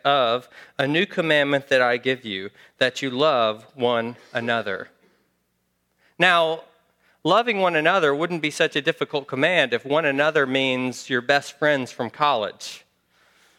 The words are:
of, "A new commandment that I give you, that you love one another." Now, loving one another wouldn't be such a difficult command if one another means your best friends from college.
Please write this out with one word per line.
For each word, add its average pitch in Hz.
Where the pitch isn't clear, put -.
of, 127
"A 135
new 165
commandment 147
that 131
I 123
give 123
you, 98
that 127
you 135
love 123
one 120
another." 117
Now, 165
loving 214
one 180
another 156
wouldn't 170
be 151
such 156
a 147
difficult 143
command 143
if 113
one 147
another 147
means 127
your 123
best 139
friends 143
from 117
college. 120